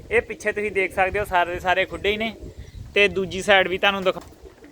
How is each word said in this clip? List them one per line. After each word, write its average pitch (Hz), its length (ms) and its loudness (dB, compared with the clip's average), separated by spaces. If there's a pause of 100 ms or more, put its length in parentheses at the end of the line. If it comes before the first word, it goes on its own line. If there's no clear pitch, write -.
(100)
ਇਹ 226 120 2
ਪਿੱਛੇ 220 300 -4
ਤੁਸੀਂ 208 200 -4
ਦੇਖ 185 220 0
ਸਕਦੇ 190 260 2
ਹੋ, 208 40 -2
ਸਾਰੇ 175 280 2
ਦੇ 175 80 -6
ਸਾਰੇ 185 240 2
ਖੁੱਡੇ 170 260 -2
ਹੀ 214 60 0
ਨੇ। 220 200 -6 (580)
ਤੇ 202 140 6
ਦੂਜੀ 180 340 -4
ਸਾਈਡ 190 260 4
ਵੀ 185 100 -4
ਤੁਹਾਨੂੰ 196 260 0
ਦਿਖਾ-, 175 180 0 (500)